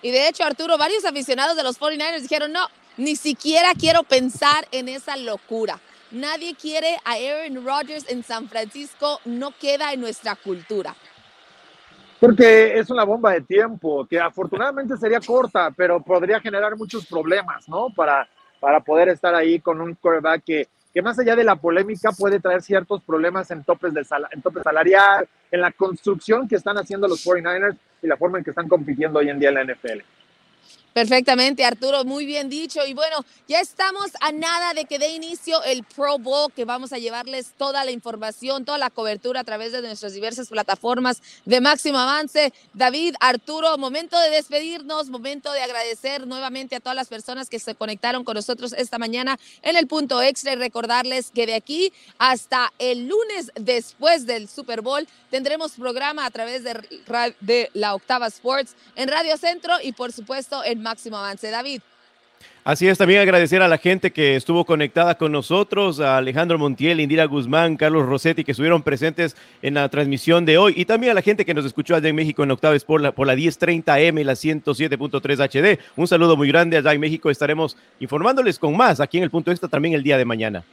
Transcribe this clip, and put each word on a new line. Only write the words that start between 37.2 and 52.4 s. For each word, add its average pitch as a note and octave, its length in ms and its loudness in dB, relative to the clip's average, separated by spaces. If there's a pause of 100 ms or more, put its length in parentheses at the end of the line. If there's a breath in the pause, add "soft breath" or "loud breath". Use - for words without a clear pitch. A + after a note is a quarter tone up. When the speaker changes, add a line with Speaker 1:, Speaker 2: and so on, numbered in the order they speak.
Speaker 1:
toda C#4 280 -4
la C4 80 -6
información, A#3 720 -8
toda D4 140 -6
la C4 120 -2
cobertura A3+ 500 -6
a B3 40 -8
través A3 260 -10
de B3 100 -8
nuestras G#3+ 340 -12
diversas A3+ 340 -10
plataformas A#3 720 -2 (220 loud breath)
de B3 160 2
Máximo C#4+ 380 2
Avance. C#4+ 540 0 (200 soft breath)
David, C4 480 0
Arturo, D4+ 580 0
momento D4+ 400 -4
de E4 120 2
despedirnos, D4+ 800 -4
momento C4+ 440 -10
de C#4 100 -4
agradecer B3 640 -8
nuevamente C4 480 -10
a B3 60 -10
todas B3+ 160 -8
las C4 100 -6
personas B3 420 -14
que A3+ 120 -10
se A3 160 -12
conectaron A#3 480 -6
con A3+ 100 -8
nosotros A#3+ 380 -6
esta A#3+ 260 -6
mañana B3 400 -4 (240 soft breath)
en E4 140 0
El E4 100 2
Punto C4+ 340 -2
Extra C4+ 340 0
y - 20 -8
recordarles B3 760 -4
que A#3 160 -2
de A3+ 80 -4
aquí D#4 380 -2 (260 soft breath)
hasta B3 640 0